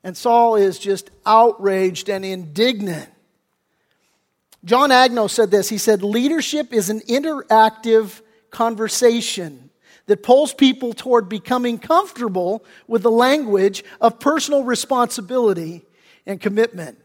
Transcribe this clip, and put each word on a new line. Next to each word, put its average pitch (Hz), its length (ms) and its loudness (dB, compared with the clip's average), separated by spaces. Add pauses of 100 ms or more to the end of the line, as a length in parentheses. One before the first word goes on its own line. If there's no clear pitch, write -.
And 180 120 -12
Saul 233 380 2
is 196 240 0
just 196 320 -6 (160)
outraged 196 800 2
and 190 160 -6
indignant. 190 840 -4 (1600)
John 254 260 2
Agno 247 380 4
said 214 220 0
this. 196 180 2
He 214 100 -6
said, 202 260 2
"Leadership 285 680 -2
is 208 180 -2
an 220 100 -4
interactive 220 1200 0 (300)
conversation 220 1080 -2 (480)
that 202 180 0
pulls 269 280 4
people 254 400 0
toward 233 360 -2
becoming 240 500 -4
comfortable 226 840 -4 (240)
with 226 160 -2
the 233 60 4
language 226 720 0 (160)
of 226 180 2
personal 285 460 0
responsibility 220 1160 -2 (440)
and 196 140 -8
commitment." 202 640 -4